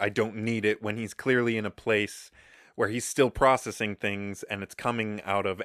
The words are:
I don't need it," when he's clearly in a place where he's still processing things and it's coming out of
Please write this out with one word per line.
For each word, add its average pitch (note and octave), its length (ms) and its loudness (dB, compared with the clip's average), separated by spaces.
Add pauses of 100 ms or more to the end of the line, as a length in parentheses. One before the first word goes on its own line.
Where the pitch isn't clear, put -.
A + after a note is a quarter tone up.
I G2+ 80 2
don't A2 280 0
need A2 280 -2
it," G#2+ 180 2
when G#2+ 140 -4
he's A2+ 180 -8
clearly A#2+ 420 2
in G#2+ 100 -2
a G2 40 -6
place - 600 -2 (460)
where G#2 120 2
he's A#2 160 -4
still C3 260 4
processing A#2+ 640 2
things G2+ 480 -6
and G2 180 -8
it's - 120 -12
coming A2 500 -4
out G2 220 0
of F#2+ 180 -2